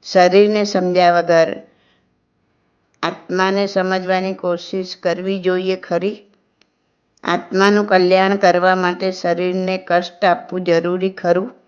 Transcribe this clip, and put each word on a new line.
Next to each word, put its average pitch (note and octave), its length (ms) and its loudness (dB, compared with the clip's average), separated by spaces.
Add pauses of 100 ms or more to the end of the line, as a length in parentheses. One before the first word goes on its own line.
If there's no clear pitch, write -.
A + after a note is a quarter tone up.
શરીરને G3+ 580 4
સમજ્યા F3+ 540 2
વગર E3 320 2 (1500)
આત્માને F#3+ 640 -2
સમજવાની F#3 680 -2
કોશિશ F#3 600 -6
કરવી F#3 440 -4
જોઈએ F#3 360 -2
ખરી? F#3 480 -4 (1000)
આત્માનું G3+ 640 0
કલ્યાણ F#3+ 500 2
કરવા F#3 380 4
માટે F#3 360 -2
શરીરને F#3 680 -2
કષ્ટ F3+ 480 -2
આપવું F3 380 -2
જરૂરી F3 460 0
ખરું? F#3+ 420 -2 (160)